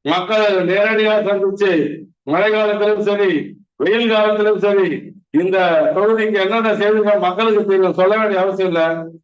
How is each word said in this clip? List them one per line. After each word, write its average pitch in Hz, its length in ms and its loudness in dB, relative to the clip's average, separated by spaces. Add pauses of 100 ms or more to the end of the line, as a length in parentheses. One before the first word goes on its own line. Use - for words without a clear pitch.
மக்களை 196 460 -2 (100)
நேரடியா 208 680 0
சந்திச்சு, 196 500 0 (500)
மழை 185 280 0
காலத்திலும் 208 500 0
சரி, 202 560 -2 (200)
வெயில் 220 340 0
காலத்திலும் 214 480 2
சரி, 196 540 0 (180)
இந்த 180 260 0 (380)
தொகுதிக்கு 214 460 0
என்னென்ன 214 340 0
செய்திகள் 208 440 2
மக்களுக்கு 214 480 0
தெரியும், 185 260 2
சொல்ல 190 260 2
வேண்டிய 208 220 -2
அவசியம் 190 300 -2
இல்லை. 165 160 0 (380)